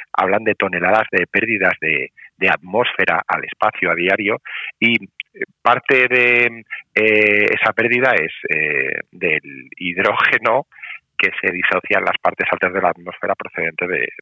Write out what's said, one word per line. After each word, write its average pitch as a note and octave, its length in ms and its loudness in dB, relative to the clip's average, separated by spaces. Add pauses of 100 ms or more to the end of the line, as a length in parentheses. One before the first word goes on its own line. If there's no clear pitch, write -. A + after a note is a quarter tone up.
(120)
hablan F#2+ 300 0
de G#2+ 140 0
toneladas F#2 560 0
de F2+ 160 0
pérdidas F#2+ 520 0
de, D2+ 300 -2 (260)
de F#2 120 0
atmósfera F2+ 760 0
al - 200 -2
espacio - 480 -2
a - 20 2
diario G2 480 0 (380)
y, A#2 240 2
eh, - 400 -14 (180)
parte B2+ 460 4
de, A#2+ 560 2 (280)
eh, G#2+ 540 4 (100)
esa A2 160 2
pérdida A#2+ 420 2
es, D#2+ 200 0 (140)
eh, D2 500 -2 (140)
del D2 640 -6
hidrógeno A2 880 0 (500)
que F#2+ 140 0 (100)
se F#2+ 120 -2
disocia F#2 460 0
en F#2 60 -2
las F2+ 160 0
partes F2 300 -2
altas F2+ 220 -2
de F#2+ 80 -2
la F#2 100 2
atmósfera F2 440 -6
procedente E2+ 520 -6
de, D2+ 220 -4 (140)